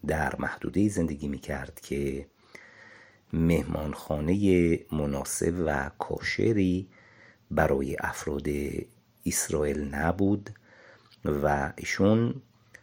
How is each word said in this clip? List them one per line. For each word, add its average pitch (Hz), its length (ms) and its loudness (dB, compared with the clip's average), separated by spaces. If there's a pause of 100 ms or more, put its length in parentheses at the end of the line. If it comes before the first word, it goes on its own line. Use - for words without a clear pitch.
در 78 320 -2
محدوده‌ای 90 500 0
زندگی 80 400 -2
می‌کرد 69 540 -8
که 69 440 -4 (1040)
مهمانخانه 80 1500 2 (140)
مناسب 73 600 -2 (120)
و 71 320 0
کاشری 98 880 0 (640)
برای 71 500 2
افراد 73 460 -6 (800)
اسرائیل 76 540 0
نبود 85 680 0 (760)
و 73 520 0
ایشون 113 580 2 (480)